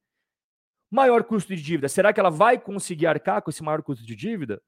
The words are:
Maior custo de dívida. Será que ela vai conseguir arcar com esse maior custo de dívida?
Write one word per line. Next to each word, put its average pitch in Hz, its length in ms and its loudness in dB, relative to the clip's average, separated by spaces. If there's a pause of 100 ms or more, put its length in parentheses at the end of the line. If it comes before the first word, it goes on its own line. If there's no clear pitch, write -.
(880)
Maior 240 340 4
custo 208 320 -4
de 160 60 -8
dívida. 143 260 -4
Será 196 240 2
que - 80 0
ela 185 120 4
vai 220 260 4
conseguir 190 480 -6
arcar 175 360 0
com 160 100 -8
esse - 100 -10
maior 156 220 -4
custo 117 200 -10
de 113 120 -14
dívida? 135 520 -8